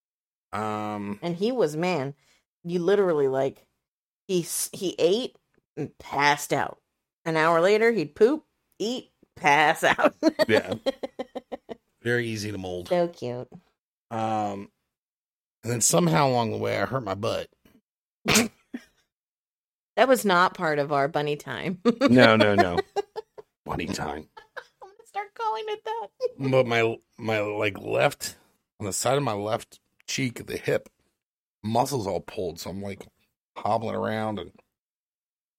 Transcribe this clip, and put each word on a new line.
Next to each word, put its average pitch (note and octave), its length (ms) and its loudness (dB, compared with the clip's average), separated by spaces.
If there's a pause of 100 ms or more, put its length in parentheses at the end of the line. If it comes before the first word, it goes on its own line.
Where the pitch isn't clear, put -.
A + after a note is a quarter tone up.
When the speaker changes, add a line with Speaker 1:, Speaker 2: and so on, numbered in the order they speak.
(520)
Speaker 1:
Um, G#2 680 -6
Speaker 2:
And E3+ 160 -4
he G#3 140 0
was, F3 260 0
man, D#3 380 -2 (480)
you F3 160 -4
literally, F3 500 2
like, C3+ 380 -2 (640)
he F3+ 140 2
s-, - 300 -6
he - 260 -6
ate G3+ 380 0 (400)
and D3 220 -8
passed C#3+ 540 0
out. C3 260 -2 (460)
An E3 120 -2
hour E3 240 4
later, G#3+ 320 4
he'd D#3 220 -2
poop, C#4 300 4 (340)
eat, A#3 320 -6 (260)
pass D#3 480 4
out. - 300 2 (180)
<laughs> - 160 0
Speaker 1:
Yeah. F#3 260 2 (1300)
Very A#2+ 260 -2
easy G#2+ 240 -6
to G2 60 -8
mold. F2+ 300 -8
Speaker 2:
So F3 200 0
cute. B2 400 -10 (640)
Speaker 1:
Um, G#2+ 600 -4 (920)
and A2+ 80 -4
then A#2+ 80 -2
somehow E3 480 2
along A#2+ 240 0
the G#2+ 60 -6
way, G#2+ 220 -2
I G2+ 60 0
hurt C3 180 -4
my G2 100 -4
butt. G2+ 340 -4 (800)
Speaker 2:
<laughs> A3 240 2 (1500)
That B3+ 120 6
was A3+ 160 4
not F#3 300 4
part D#3 240 0
of C#3+ 140 0
our C#3 160 2
bunny D3 280 -2
time. C3+ 480 -6
<laughs> A#3 160 2 (100)
Speaker 1:
No, B2+ 260 10
no, - 180 6
no. F#2 240 2 (840)
Bunny E2+ 220 -6
time. D#2 420 -8 (540)
Speaker 2:
I'm F#4+ 60 -20
gonna G4+ 180 -20
start G4+ 280 -10
calling A4 340 -4
it G#4+ 160 -8
that. A4+ 240 -8 (300)
<laughs> C3+ 120 -2
Speaker 1:
But B2+ 160 4
my, A2+ 300 0 (220)
my, A2 220 -2
like, G#2 400 -4
left, A#2 560 -2 (440)
on G#2 60 -8
the F#2+ 60 -6
side B2+ 240 0
of C#3+ 60 0
my B2 120 -2
left G#2+ 440 -6 (300)
cheek, - 380 -6
the - 100 -8
hip, - 320 -2 (720)
muscles A#2 440 -2
all F2 140 -2
pulled, E2+ 400 -8
so - 100 -10
I'm, G2 120 -10
like, G2+ 240 -12 (500)
hobbling A2 380 -2
around, G#2+ 460 -4
and D#2 100 -12 (1080)